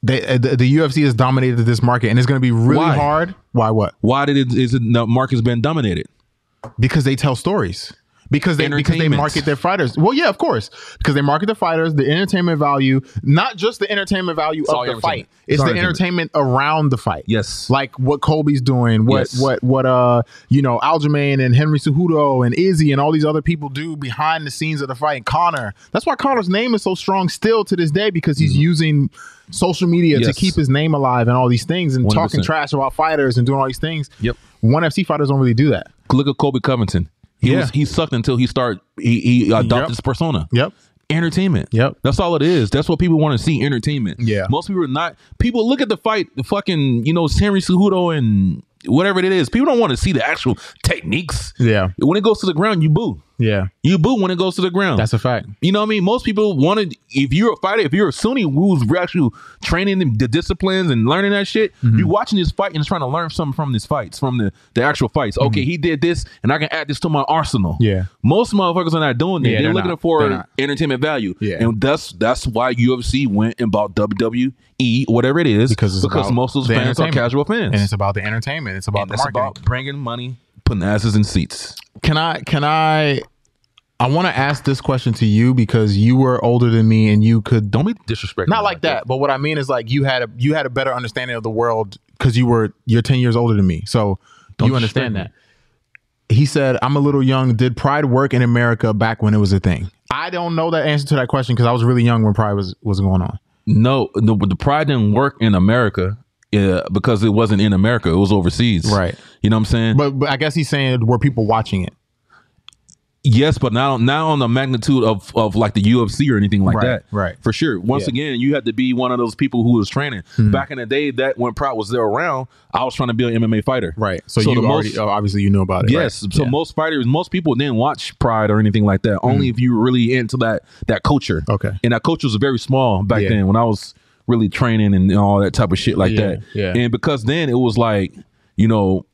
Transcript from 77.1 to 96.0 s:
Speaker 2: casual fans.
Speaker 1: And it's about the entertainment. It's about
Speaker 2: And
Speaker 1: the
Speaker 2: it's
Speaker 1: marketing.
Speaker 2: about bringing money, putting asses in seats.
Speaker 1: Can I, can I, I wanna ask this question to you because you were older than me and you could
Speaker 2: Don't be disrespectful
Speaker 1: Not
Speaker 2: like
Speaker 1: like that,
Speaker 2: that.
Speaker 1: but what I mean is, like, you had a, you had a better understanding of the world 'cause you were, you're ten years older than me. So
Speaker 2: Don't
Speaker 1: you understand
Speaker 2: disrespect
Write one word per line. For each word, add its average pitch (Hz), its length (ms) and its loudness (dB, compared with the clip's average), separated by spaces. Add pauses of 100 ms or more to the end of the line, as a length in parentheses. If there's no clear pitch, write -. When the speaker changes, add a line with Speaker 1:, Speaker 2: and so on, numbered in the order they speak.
Speaker 2:
casual 131 320 0
fans. 208 300 -2
Speaker 1:
And 101 80 2
it's 98 100 -2
about 98 220 -2
the 98 100 -6
entertainment. 113 520 -6
It's 95 100 -8
about 101 160 -2
Speaker 2:
And 95 80 -8
Speaker 1:
the - 20 -6
Speaker 2:
it's 120 120 -2
Speaker 1:
marketing. 123 160 -4
Speaker 2:
about 131 220 -8
bringing 135 360 -4
money, 123 380 -10 (280)
putting 104 160 0
asses 104 340 0
in 107 80 4
seats. - 520 -4 (280)
Speaker 1:
Can 156 120 2
I, 160 260 -2
can 143 220 -2
I, 156 580 0 (800)
I 120 80 2
wanna 165 220 0
ask 139 360 -4
this 139 160 0
question 127 320 -2
to 117 120 0
you 113 300 4
because 107 420 2
you 113 180 4
were 131 300 2
older 120 240 2
than 110 180 4
me 110 220 4
and 104 140 4
you 113 180 4
could 107 300 0
Speaker 2:
Don't 123 160 0
be 226 80 -2 (100)
disrespectful 107 500 -4
Speaker 1:
Not 220 80 -2
Speaker 2:
like 196 120 0
Speaker 1:
like 147 80 -12
that, 156 160 0
Speaker 2:
that. - 80 -14
Speaker 1:
but 131 100 -2
what 139 140 0
I 135 60 0
mean 151 200 -2
is, 135 100 -4
like, 120 220 -4
you 135 140 0
had 131 180 0
a, 117 160 -6
you 135 160 0
had 147 140 -2
a - 20 -4
better 131 240 -2
understanding 123 420 -6
of 113 60 -8
the 113 80 -4
world 110 480 -2 (220)
'cause 120 180 2
you 123 80 4
were, 117 260 2 (140)
you're 113 160 2
ten 131 160 0
years 123 180 2
older 117 200 2
than 101 100 4
me. 90 220 0
So 104 320 0 (400)
Speaker 2:
Don't 120 100 4
Speaker 1:
you 131 60 0
understand 117 400 -2
Speaker 2:
disrespect 92 180 -8 (960)